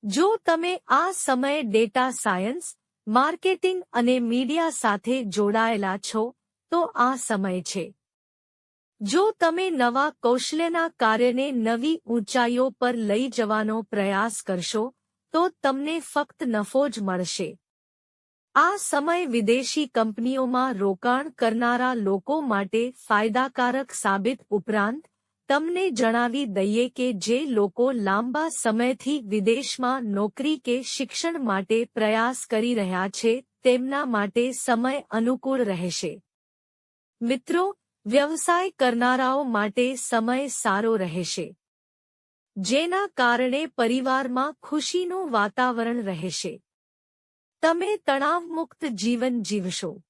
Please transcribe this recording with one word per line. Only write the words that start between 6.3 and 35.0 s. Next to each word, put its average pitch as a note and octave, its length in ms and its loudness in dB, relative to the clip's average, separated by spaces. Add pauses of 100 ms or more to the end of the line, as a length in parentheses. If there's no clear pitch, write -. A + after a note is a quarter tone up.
તો E4+ 120 2
આ C4 340 2
સમય F#3+ 460 -2
છે. - 320 -6 (1040)
જો D#4+ 300 4
તમે F4+ 400 0
નવા C4 400 2
કૌશલ્યના E4 760 0
કાર્યને B3 640 2
નવી A#3 540 0
ઊંચાઈઓ A#3+ 640 0
પર B3 240 -2
લઈ A3+ 340 0
જવાનો G#3+ 540 0
પ્રયાસ G3+ 600 -2
કરશો, G#3 520 -4 (380)
તો F4 160 4
તમને D4 520 -2
ફક્ત - 420 -4
નફો B3 460 0
જ A3+ 120 -8
મળશે. F3+ 580 -4 (960)
આ F4 220 4
સમય E4+ 500 0
વિદેશી A#3+ 600 0
કંપનીઓમાં B3 880 0
રોકાણ A#3+ 560 0
કરનારા A#3+ 640 0
લોકો G#3 460 0
માટે A3+ 500 0
ફાયદાકારક B3 1000 0
સાબિત. G3+ 580 0
ઉપરાંત, G#3+ 580 -2 (400)
તમને E4+ 420 2
જણાવી A#3+ 560 0
દઈએ G#3 420 0
કે B3+ 240 -2
જે A#3 340 0
લોકો A#3 460 2
લાંબા A#3 560 0
સમયથી B3 760 0
વિદેશમાં A#3 800 0
નોકરી G#3+ 560 -2
કે B3 240 -2
શિક્ષણ D#4+ 600 -4
માટે A3 420 0
પ્રયાસ A3+ 640 0
કરી A#3 280 0
રહ્યા F#3+ 340 -2
છે, A#3 360 0 (180)
તેમના C4 420 2
માટે A#3+ 480 0
સમય B3 480 0 (100)